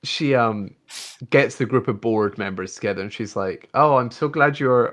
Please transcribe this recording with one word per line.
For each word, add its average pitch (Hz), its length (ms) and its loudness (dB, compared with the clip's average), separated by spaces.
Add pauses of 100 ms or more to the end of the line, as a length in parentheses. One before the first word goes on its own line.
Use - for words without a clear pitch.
she, 143 300 -2
um, 110 400 0 (560)
gets 139 260 4
the 127 100 -2
group 117 220 0
of 104 120 -2
board 107 380 0
members 95 360 -6
together 98 280 -4
and 101 100 -8
she's - 240 -8
like, 95 380 -6
Oh, 143 240 4
I'm 120 120 0
so 147 180 -6
glad 143 320 0
you're 123 320 2